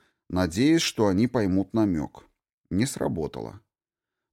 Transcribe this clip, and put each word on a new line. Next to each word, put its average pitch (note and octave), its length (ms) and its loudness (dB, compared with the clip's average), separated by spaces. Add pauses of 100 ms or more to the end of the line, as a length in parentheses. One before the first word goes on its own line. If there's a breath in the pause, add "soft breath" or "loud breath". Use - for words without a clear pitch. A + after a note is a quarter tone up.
(280)
надеясь, G2+ 540 2
что - 260 0
они G2 180 4
поймут G2 480 0
намек. G2 520 -2 (440)
Не G2+ 160 0
сработало. D#2 720 -6 (720)